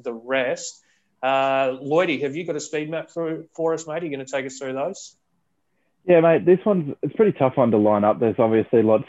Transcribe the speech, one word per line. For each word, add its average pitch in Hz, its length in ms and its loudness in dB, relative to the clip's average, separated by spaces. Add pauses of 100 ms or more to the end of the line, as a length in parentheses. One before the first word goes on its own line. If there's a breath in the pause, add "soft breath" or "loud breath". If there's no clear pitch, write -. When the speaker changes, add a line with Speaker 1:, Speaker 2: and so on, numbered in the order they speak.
Speaker 1:
the 123 120 -8
rest. 127 680 -6 (400)
Uh, 135 600 0
Lloydie, 147 400 0
have 139 140 -4
you 160 100 -8
got 165 100 -6
a 147 60 -8
speed 151 280 -8
map 160 200 -10
through, 160 440 -8
for 165 200 -2
us, 160 140 -8
mate? 160 160 -8
Are - 20 -6
you 151 60 -8
gonna 135 140 -8
take 135 200 -6
us 131 120 -12
through 131 160 -10
those? 147 440 -10 (880)
Speaker 2:
Yeah, 175 160 6
mate, 165 240 4
this 180 200 6
one's, 175 360 -2
it's 147 120 -6
a - 40 -20
pretty 208 200 2
tough 131 200 0
one 117 140 4
to 110 60 4
line 104 280 2
up. 107 160 2
There's 110 180 0
obviously 113 440 4
lots 110 260 2